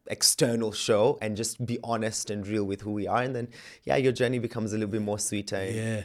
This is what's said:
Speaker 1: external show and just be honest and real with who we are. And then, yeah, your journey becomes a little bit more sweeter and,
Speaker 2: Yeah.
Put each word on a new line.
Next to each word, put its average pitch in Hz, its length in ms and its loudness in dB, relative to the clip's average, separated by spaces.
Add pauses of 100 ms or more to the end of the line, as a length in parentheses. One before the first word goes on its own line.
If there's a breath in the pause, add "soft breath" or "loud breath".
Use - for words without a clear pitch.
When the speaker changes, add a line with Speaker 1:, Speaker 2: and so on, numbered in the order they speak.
Speaker 1:
external 113 640 2
show 113 500 4
and 107 160 -2
just 113 260 -4
be 117 180 -2
honest 110 460 -2
and 104 180 -4
real 104 180 0
with 98 180 -4
who 107 100 -4
we 104 140 -2
are. 104 160 2
And 131 120 -2
then, 123 140 -4 (360 loud breath)
yeah, 135 120 2
your 131 160 4
journey 123 260 2
becomes 113 340 -2
a 107 40 0
little 107 140 0
bit 107 100 0
more 104 180 -2
sweeter 101 380 -4
and, 98 180 -2
Speaker 2:
Yeah. 110 300 -2